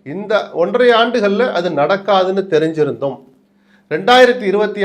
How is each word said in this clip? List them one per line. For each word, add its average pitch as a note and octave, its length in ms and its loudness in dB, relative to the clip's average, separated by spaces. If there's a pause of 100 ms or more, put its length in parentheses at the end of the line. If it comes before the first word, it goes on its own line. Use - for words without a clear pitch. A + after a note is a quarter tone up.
(140)
இந்த G3+ 200 -6 (280)
ஒன்றரை A#3+ 280 2 (120)
ஆண்டுகள்ல A#3 420 0 (140)
அது F3 120 -2 (120)
நடக்காதுன்னு F#3+ 640 0 (100)
தெரிஞ்சிருந்தும் D3 640 -2 (760)
ரெண்டாயிரத்தி A#3+ 580 2
இருபத்தி G3+ 360 -2